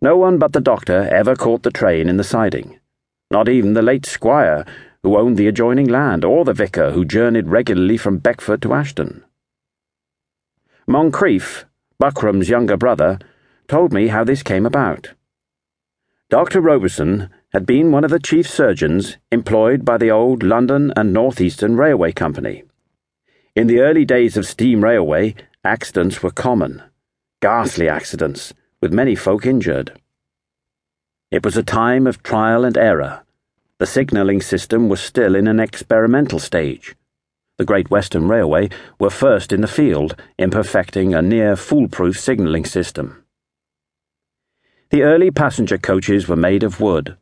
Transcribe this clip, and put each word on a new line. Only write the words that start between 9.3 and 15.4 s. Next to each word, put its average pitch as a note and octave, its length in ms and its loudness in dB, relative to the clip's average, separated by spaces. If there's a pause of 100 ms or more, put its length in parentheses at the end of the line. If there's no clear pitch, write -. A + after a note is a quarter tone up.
Moncrieff, C#3 800 0 (340)
Buckram's G#2+ 480 0
younger A#2 300 0
brother, F#2+ 420 0 (480)
told D#3 240 0
me G#2 160 0
how A2 160 0
this C#3 180 -2
came G2+ 240 -2
about. A#2 440 -2 (1200)